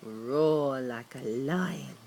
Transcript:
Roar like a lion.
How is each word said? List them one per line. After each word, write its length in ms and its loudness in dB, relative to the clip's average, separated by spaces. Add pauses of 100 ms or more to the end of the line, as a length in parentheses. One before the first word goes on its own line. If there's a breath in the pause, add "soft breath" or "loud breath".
Roar 800 2
like 360 -6
a 80 -10
lion. 720 -2 (100)